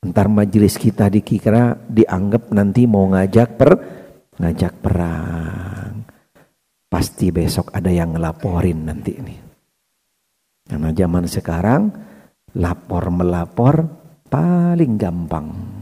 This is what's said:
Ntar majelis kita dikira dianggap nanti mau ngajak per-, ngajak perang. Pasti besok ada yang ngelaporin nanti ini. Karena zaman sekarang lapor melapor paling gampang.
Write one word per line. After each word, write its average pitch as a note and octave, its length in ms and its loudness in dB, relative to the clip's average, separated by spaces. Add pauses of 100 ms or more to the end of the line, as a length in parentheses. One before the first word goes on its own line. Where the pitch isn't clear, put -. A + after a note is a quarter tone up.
Ntar F#2+ 260 2
majelis G#2 480 4
kita G#2 320 2
dikira A2 640 2 (160)
dianggap G#2+ 640 0
nanti G2+ 320 4
mau G2+ 260 4
ngajak F#2+ 460 4
per-, C#3+ 240 6 (560)
ngajak E2+ 400 -2
perang. F2 1300 -6 (800)
Pasti F2+ 480 -2
besok F2 400 -2
ada F#2 160 -2
yang E2+ 240 0
ngelaporin E2 720 -4
nanti - 320 -8
ini. - 180 -14 (1300)
Karena D#2+ 240 -4
zaman F2 320 0
sekarang G#2 640 0 (640)
lapor F2 560 -4
melapor F2+ 680 0 (540)
paling E3+ 720 0
gampang. E2 480 -4 (320)